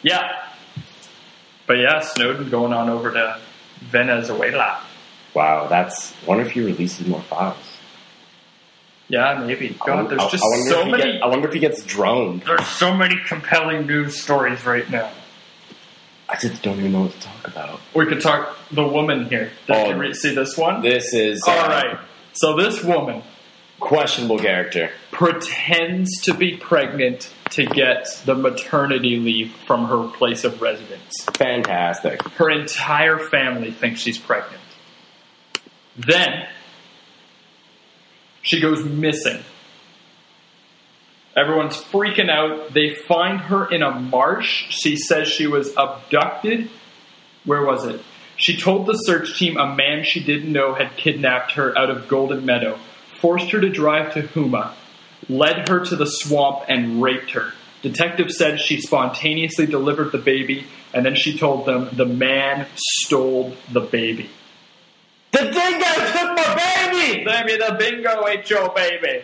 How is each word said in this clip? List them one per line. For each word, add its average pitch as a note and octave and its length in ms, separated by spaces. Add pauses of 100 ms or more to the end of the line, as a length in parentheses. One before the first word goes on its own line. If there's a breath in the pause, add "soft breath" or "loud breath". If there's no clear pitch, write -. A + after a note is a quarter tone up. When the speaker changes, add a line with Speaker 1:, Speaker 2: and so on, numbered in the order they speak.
Speaker 1:
Yeah. F3 260 (1400)
But B2 120
yeah, D3 240
Snowden D3+ 480
going A#2+ 240
on A#2 160
over A#2 220
to A2+ 280 (400)
Venezuela. A#2+ 1000 (520)
Speaker 2:
Wow, D#2 340
that's, F2 460 (140)
wonder G#2+ 180
if A#2+ 60
he B3 100
releases F2+ 460
more D#2+ 140
files. F2 360 (1500)
Speaker 1:
Yeah, C3 380
maybe. C3 360
Speaker 2:
I - 40
Speaker 1:
God, C3+ 100
Speaker 2:
won-, - 140
Speaker 1:
there's C#3 120
Speaker 2:
I, - 80
Speaker 1:
just F#3 140
Speaker 2:
I A2 40
wonder B2 240
Speaker 1:
so E3+ 100
Speaker 2:
if F#3 40
he G#3 60
Speaker 1:
many A#3+ 120 (100)
Speaker 2:
get-, - 100
I B2 40
wonder C3+ 200
if D#3 60
he D#3+ 60
gets D3+ 240
droned. G#2 600
Speaker 1:
There's E3 240
so F#3 280
many F#3 200 (100)
compelling D#3 600
news D3 340
stories B2 440
right A#2+ 240
now. A2+ 200 (1200)
Speaker 2:
I - 80
just - 240
don't G2 180
even G2 120
know F#2+ 120
what F#2 100
to - 80
talk - 260
about. D3+ 320 (160)
Speaker 1:
We D#3 100
could D#3 160
talk D3 340 (160)
the D3 160
woman C#3 420
here. A2 220 (160)
Did G#2+ 80
Speaker 2:
Oh. G#2 140
Speaker 1:
you F#2+ 60
re-, C#3+ 180
see D3 220
this C3+ 220
one? E3 240
Speaker 2:
This A#2+ 320
is, G#2+ 340
Speaker 1:
All F3 100
Speaker 2:
uh, E3 100
Speaker 1:
right. C#3 300 (360)
So D#3 220
this G3 280
woman D#3 400 (560)
Speaker 2:
questionable B2 600
character. F2+ 500 (220)
Speaker 1:
pretends E3+ 1120
to F3+ 120
be F3 220
pregnant C3 720 (200)
to C#3+ 160
get B2+ 420 (180)
the C3+ 80
maternity C3 880
leave A2+ 320 (160)
from A#2+ 200
her A#2 200
place A#2 380
of A2 160
residence. G#2 520 (240)
Speaker 2:
Fantastic. G2+ 840 (160)
Speaker 1:
Her D#3+ 120
entire D3+ 680
family B2 520
thinks A2+ 280
she's A#2 180
pregnant. - 440 (1400)
Then E3 500 (1900)
she E3 200
goes D#3 240
missing. D3 580 (1900)
Everyone's D3 400
freaking G3+ 540
out. D#3 440
They D3 220
find F#3 460
her F#3+ 300
in E3+ 120
a C#3 80
marsh. B2+ 800
She - 260
says D#3 320
she - 200
was C#3+ 280
abducted. D3+ 920 (760)
Where C#3+ 220
was B2+ 200
it? A2+ 160 (360 loud breath)
She - 200
told F#3+ 280
the G#3+ 80
search - 440
team E3 200
a C#3 180
man D3 280
she D#3+ 200
didn't D3 280
know C#3 220
had C3+ 220
kidnapped C3+ 580
her C3+ 240
out C3 120
of B2 180
Golden C3+ 380
Meadow, A2+ 340 (400)
forced F3+ 320
her G#3+ 100
to F#3+ 80
drive D3+ 460
to D#3 60
Houma, B2 520 (560)
led D3+ 400
her F#3 160
to F3+ 100
the D3 100
swamp, C#3+ 640
and A#2+ 340
raped C3 300
her. G#2+ 220 (280)
Detective E3+ 500
said D3+ 280
she - 220
spontaneously D#3 840
delivered D3 460
the - 60
baby, C3+ 480 (280 loud breath)
and B2+ 120
then C#3 100
she D3+ 220
told C#3 280
them B2+ 280
the B2+ 120
man C3+ 600 (100)
stole C3 800 (180)
the A#2+ 100
baby. A2+ 480 (1000)
Speaker 2:
The C4 80
dingo B3 120
took F4 840
my D#4+ 200 (360)
baby! D#4 340
Speaker 1:
Baby, A3 320
the G#3+ 220
bingo A3+ 480
ate G#3 220
your G3 240
baby. E3 500